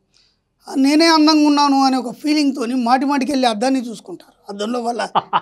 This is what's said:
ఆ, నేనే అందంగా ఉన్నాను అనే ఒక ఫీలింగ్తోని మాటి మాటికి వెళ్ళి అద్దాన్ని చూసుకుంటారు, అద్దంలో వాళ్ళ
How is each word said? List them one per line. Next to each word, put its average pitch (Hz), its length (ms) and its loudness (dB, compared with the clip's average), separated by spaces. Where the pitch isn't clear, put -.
ఆ, - 60 -12
నేనే 294 320 4
అందంగా 311 400 4
ఉన్నాను 285 380 2
అనే 262 120 2
ఒక 240 180 -8
ఫీలింగ్తోని 285 600 -2
మాటి 254 300 0
మాటికి 277 280 -2
వెళ్ళి 254 160 0
అద్దాన్ని 240 400 -2
చూసుకుంటారు, - 640 -16
అద్దంలో 220 280 -6
వాళ్ళ 226 280 -6